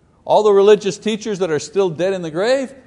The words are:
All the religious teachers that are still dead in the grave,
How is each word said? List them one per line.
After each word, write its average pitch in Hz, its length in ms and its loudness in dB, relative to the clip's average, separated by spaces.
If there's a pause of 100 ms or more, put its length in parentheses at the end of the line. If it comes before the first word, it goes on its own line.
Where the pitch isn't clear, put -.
(260)
All 180 160 2
the 208 100 2
religious 196 460 4
teachers 214 400 -6
that 175 140 -4
are 143 80 -2
still 190 280 -2
dead 170 240 -4
in 190 80 -6
the 160 120 -10
grave, 240 420 -2 (120)